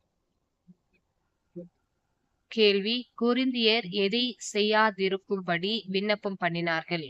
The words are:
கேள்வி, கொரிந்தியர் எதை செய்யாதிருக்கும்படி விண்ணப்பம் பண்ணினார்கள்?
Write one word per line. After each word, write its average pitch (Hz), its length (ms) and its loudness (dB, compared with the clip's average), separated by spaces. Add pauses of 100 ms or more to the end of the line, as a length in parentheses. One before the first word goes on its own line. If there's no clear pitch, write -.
(2500)
கேள்வி, 208 460 2 (240)
கொரிந்தியர் 240 680 2
எதை 202 360 0 (280)
செய்யாதிருக்கும்படி 196 1200 0 (140)
விண்ணப்பம் 196 520 -2
பண்ணினார்கள்? 170 720 -2